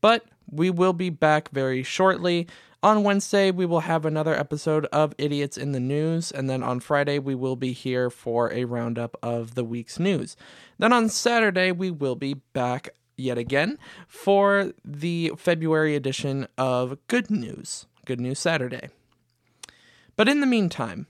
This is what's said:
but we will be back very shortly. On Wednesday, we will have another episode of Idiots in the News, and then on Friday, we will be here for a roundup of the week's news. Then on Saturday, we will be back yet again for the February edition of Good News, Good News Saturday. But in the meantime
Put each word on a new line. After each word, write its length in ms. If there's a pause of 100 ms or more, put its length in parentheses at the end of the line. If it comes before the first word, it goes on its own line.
but 240 (260)
we 180
will 220
be 180
back 420
very 300
shortly. 640 (380)
On 200
Wednesday, 460
we 160
will 140
have 240
another 320
episode 520
of 300
Idiots 400
in 140
the 80
News, 500
and 200
then 120
on 200
Friday, 380
we 160
will 200
be 160
here 380
for 420
a 140
roundup 580
of 320
the 80
week's 340
news. 380 (420)
Then 140
on 160
Saturday, 640
we 180
will 260
be 180
back 560 (280)
yet 200
again 420 (300)
for 640 (100)
the 540
February 580
edition 500 (120)
of 400 (100)
Good 240
News, 540 (200)
Good 140
News 200
Saturday. 500 (1300)
But 100
in 140
the 40
meantime 640